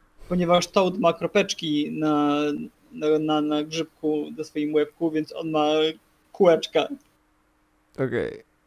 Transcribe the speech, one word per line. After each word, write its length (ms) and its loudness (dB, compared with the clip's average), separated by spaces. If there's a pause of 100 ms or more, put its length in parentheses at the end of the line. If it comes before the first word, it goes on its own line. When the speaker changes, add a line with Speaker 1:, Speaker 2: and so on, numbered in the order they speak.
(300)
Speaker 1:
Ponieważ 380 2
Toad 300 2
ma 160 4
kropeczki 800 -2
na, 500 0 (500)
na, 280 0
na, 220 0
na 220 -2
grzybku, 760 -4
na 60 -6
swoim 300 -4
łebku, 380 0
więc 240 -4
on 160 -6
ma 160 2 (640)
kółeczka. 560 2 (1080)
Speaker 2:
Okej. 480 -4 (240)